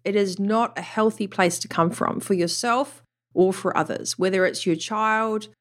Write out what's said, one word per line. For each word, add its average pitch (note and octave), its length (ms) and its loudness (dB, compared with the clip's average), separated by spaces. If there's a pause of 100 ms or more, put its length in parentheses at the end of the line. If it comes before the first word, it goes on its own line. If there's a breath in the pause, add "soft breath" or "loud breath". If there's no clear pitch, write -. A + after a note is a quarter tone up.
It G3+ 120 -2
is F#3+ 240 0
not A3 380 0
a E3+ 60 -8
healthy G#3+ 420 0
place F#3 340 2
to - 80 -10
come E3+ 220 2
from - 300 -2
for - 160 0
yourself A#3 640 -2 (320)
or F#3 180 6
for F#3 240 -4
others, - 440 -2
whether F#3 260 2
it's - 220 -2
your E3 80 2
child, A3 720 -2 (140)